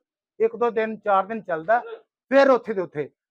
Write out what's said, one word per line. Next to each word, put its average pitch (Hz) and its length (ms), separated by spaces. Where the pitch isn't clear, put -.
ਇੱਕ 220 160
ਦੋ 233 140
ਦਿਨ, 220 280
ਚਾਰ 190 280
ਦਿਨ 220 160
ਚੱਲਦਾ, 175 380
ਫਿਰ 269 200
ਉੱਥੇ 233 240
ਦੇ 196 80
ਉੱਥੇ 143 280